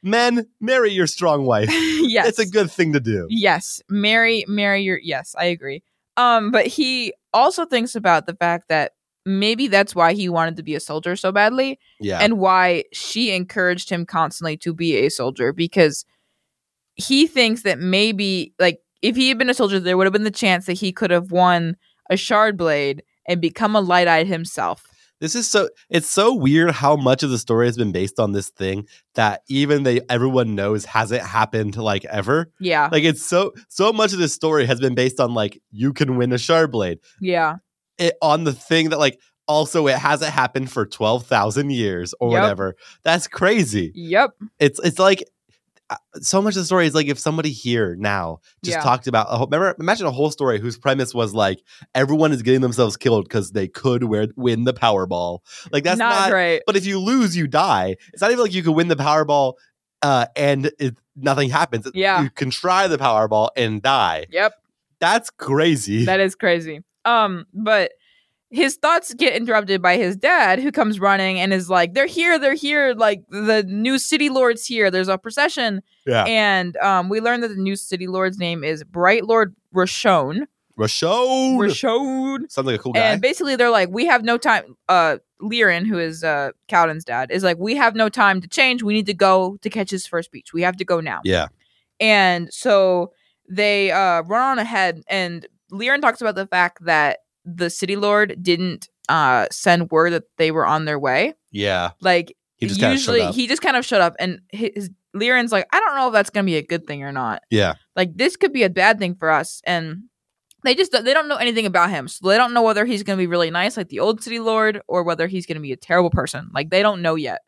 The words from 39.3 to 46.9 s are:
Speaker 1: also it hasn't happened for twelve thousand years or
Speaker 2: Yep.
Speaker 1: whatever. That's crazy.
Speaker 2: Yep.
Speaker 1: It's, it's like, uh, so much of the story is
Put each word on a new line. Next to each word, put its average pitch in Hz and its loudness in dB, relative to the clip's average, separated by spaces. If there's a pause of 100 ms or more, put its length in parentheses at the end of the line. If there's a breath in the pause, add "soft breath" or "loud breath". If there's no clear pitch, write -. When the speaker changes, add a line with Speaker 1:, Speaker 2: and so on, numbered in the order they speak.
Speaker 1:
also 151 0
it 131 4
hasn't 147 0
happened 131 -2
for 110 -2
twelve 117 -2
thousand 113 0
years 98 -2
or 120 0
Speaker 2:
Yep. 117 2
Speaker 1:
whatever. 98 -2 (280 soft breath)
That's 165 0
crazy. 123 0
Speaker 2:
Yep. 180 0 (280)
Speaker 1:
It's, 143 2
it's 175 -2
like, 190 4 (680)
uh, - -10 (180)
so - 0
much 208 0
of 190 -2
the 175 -4
story 175 2
is 143 -2